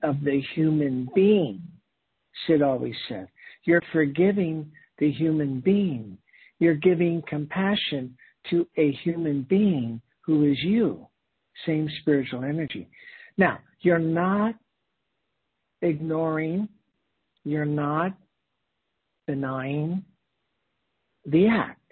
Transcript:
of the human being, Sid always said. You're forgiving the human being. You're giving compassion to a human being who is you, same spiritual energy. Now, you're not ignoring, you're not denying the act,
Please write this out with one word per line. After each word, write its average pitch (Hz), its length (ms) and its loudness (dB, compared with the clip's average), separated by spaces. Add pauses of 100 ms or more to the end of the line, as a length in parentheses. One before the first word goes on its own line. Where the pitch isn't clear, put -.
of 143 220 -2
the 139 180 0 (140)
human 147 580 0
being, 190 480 4 (840)
Sid 151 160 4
always 123 320 -2 (120)
said. 95 200 -10 (380)
You're 170 260 4
forgiving 160 800 0 (260)
the 147 140 2
human 147 480 0
being. 143 580 0 (400)
You're 165 180 4
giving 170 520 2
compassion 151 880 -4 (320)
to 170 180 0 (100)
a 151 140 2 (120)
human 160 440 -2
being 151 540 0 (200)
who 151 240 2
is 139 180 2
you, 185 420 0 (600)
same 156 200 0 (140)
spiritual 131 420 0
energy. 143 460 -6 (480)
Now, 175 220 2 (220)
you're 170 180 4
not 185 560 0 (1300)
ignoring, 160 840 -2 (760)
you're 151 220 -2
not 147 480 -2 (1120)
denying 139 760 -4 (1200)
the 160 220 4
act, 220 340 -2 (100)